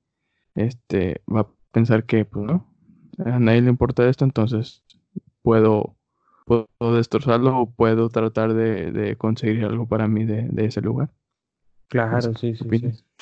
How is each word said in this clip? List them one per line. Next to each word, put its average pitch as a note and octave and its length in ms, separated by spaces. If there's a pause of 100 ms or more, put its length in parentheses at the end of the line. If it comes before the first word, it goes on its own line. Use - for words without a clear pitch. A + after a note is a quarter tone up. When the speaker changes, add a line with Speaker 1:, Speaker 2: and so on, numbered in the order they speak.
(540)
Speaker 1:
este, G2+ 680 (100)
va A2 80
a G#2 60 (260)
pensar A2+ 320
que, A2+ 200
pues, G#2 200
no, E3 260 (540)
a B2 140
nadie A#2 240
le B2 80
importa A#2+ 380
esto, B2+ 160
entonces A2 580 (600)
puedo, A2 540 (500)
puedo A#2 200 (140)
destrozarlo A#2+ 800
o A#2+ 120
puedo A2+ 380
tratar A2+ 460
de, A2 380
de G#2 240
conseguir A2 480
algo A2+ 240
para A2 200
mí G#2+ 160
de, A2+ 260
de - 160
ese G#2 140
lugar. B2+ 300 (800)
Speaker 2:
Claro, A#2 280
Speaker 1:
No A#2+ 60
sé, A#2 120
Speaker 2:
sí, A#2 180
Speaker 1:
¿qué A2+ 60
Speaker 2:
sí, - 80
Speaker 1:
opinas? A#2 320
Speaker 2:
sí. - 60 (180)